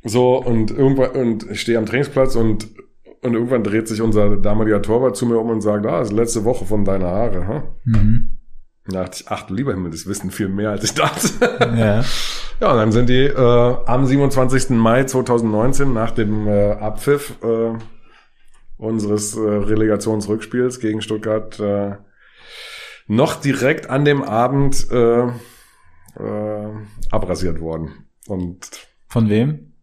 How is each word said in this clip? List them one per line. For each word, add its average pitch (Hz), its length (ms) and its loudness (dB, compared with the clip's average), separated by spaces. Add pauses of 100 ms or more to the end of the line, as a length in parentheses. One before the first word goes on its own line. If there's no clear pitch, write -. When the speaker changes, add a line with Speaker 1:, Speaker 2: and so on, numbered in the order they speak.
Speaker 1:
so, 123 340 2
und 113 340 0
irgendwann, 131 400 2
und 117 400 -2
ich 110 100 -8
stehe 117 160 0
am 110 80 0
Trainingsplatz 131 500 0
und, 110 320 2 (540)
und 120 120 -2
irgendwann 120 300 0
dreht 107 240 -2
sich 107 140 -4
unser 104 360 4
damaliger 104 440 4
Torwart 123 340 2
zu 123 100 -2
mir 117 120 2
um 113 120 0
und 110 120 -2
sagt, 104 240 0
ah, 160 140 0
das 117 100 -2
ist 101 60 -4
letzte 113 280 0
Woche 123 220 0
von 101 180 2
deiner 92 240 2
Haare, 95 400 0
hä? 127 140 -4 (240)
Speaker 2:
Mhm. 110 520 6 (500)
Speaker 1:
Da 92 160 -4
dachte - 180 -10
ich, - 80 -20
ach 104 140 -6
du 95 100 -10
lieber 127 200 -4
Himmel, 90 180 -6
das 80 160 -12
wissen 95 240 -6
viel 101 180 -4
mehr, 101 220 -2
als 101 120 -6
ich - 120 -4
dachte. - 340 -2 (480)
Speaker 2:
Ja. 110 260 2 (580)
Speaker 1:
Ja, 202 100 2
und 123 60 4
dann 110 140 2
sind 120 160 4
die, 127 180 6
äh, 123 600 4
am 127 200 2
siebenundzwanzigsten 131 720 2
Mai 113 280 4
zweitausendneunzehn 123 880 2
nach 113 180 0
dem, 107 360 -2
äh, 104 240 2
Abpfiff, 120 720 -2
äh, 113 340 -2 (1000)
unseres, 107 580 -4
äh, 110 60 -8
Relegationsrückspiels 107 1400 -2
gegen 107 220 -4
Stuttgart, 107 580 -6
äh, 101 380 -4 (1120)
noch 120 280 0
direkt 156 540 -2
an 143 160 0
dem 143 180 2
Abend, 127 640 2
äh, 120 380 2
äh, 107 1500 -12 (380)
abrasiert 87 480 -2
worden. 80 460 -10 (220)
Und 92 420 -10 (380)
Speaker 2:
Von 113 220 0
wem? 131 540 -2